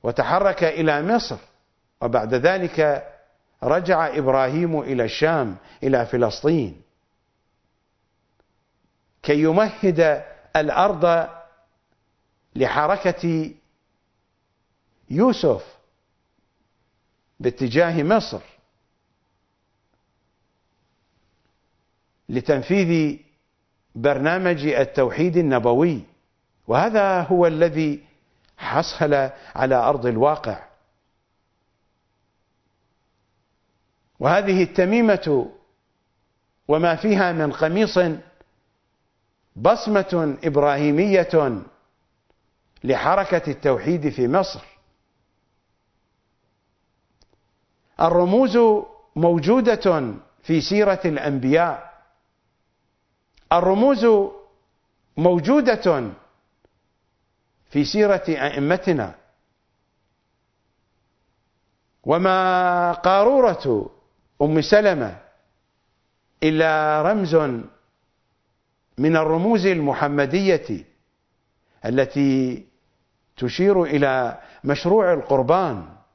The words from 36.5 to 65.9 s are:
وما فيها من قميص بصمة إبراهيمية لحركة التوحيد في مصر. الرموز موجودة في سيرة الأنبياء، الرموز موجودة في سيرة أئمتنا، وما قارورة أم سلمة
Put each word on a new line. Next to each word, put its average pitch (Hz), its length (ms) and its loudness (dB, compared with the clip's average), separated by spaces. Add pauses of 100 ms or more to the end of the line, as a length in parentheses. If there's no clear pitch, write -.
وما 160 280 2
فيها 190 360 0
من 156 200 -2
قميص 180 480 0 (1600)
بصمة 180 880 0
إبراهيمية 147 1200 2 (1200)
لحركة 165 680 0
التوحيد 143 580 -2
في 123 180 -2
مصر. 180 340 -2 (3500)
الرموز 180 580 2 (580)
موجودة 170 1000 0 (280)
في 160 180 0
سيرة 202 440 0
الأنبياء، 147 960 -2 (1500)
الرموز 202 520 2 (1120)
موجودة 175 960 0 (1600)
في 143 160 0
سيرة 202 440 0
أئمتنا، 147 840 -2 (3000)
وما 180 880 2
قارورة 190 1000 2 (500)
أم 156 200 2
سلمة 151 600 2 (1200)